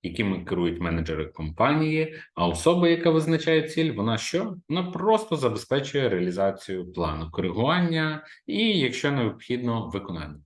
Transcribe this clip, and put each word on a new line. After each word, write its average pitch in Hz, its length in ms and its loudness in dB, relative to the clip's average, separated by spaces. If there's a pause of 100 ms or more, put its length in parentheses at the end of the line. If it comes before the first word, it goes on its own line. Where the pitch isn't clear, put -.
якими 90 420 -2
керують 85 360 0
менеджери 80 440 -2
компанії, 151 880 0 (200)
а 175 120 0
особа, 170 400 4
яка 170 220 4
визначає 160 520 2
ціль, 156 320 -2
вона 107 240 0
що? 190 380 -4 (140)
Вона 180 220 0
просто 208 440 2
забезпечує 135 720 0
реалізацію 92 840 -2
плану 80 400 -4
коригування 156 920 0 (240)
і, 208 320 2
якщо 135 320 0
необхідно, 117 840 -2
виконання. 78 520 -8